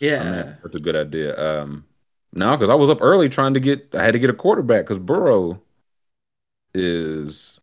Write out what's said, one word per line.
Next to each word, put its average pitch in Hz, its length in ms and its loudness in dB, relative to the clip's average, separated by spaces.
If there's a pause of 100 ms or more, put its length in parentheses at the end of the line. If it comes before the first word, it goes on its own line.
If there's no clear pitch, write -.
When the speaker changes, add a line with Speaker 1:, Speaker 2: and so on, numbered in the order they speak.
Speaker 1:
I 143 40 -4
mean, 151 80 0
Speaker 2:
Yeah. 90 500 -6
Speaker 1:
that's 85 140 -12
a 78 40 -10
good 78 140 -2
idea. 76 420 -4
Um, 73 480 -6 (480)
no, 107 240 0
'cause 110 140 2
I 127 60 4
was 143 140 4
up 147 100 2
early 165 280 4
trying 135 260 0
to 131 60 0
get, 139 320 -2
I 90 120 0
had 110 80 4
to 120 80 2
get 127 100 2
a - 40 0
quarterback 120 520 2
'cause 98 140 -4
Burrow 98 600 0 (1120)
is 80 880 -6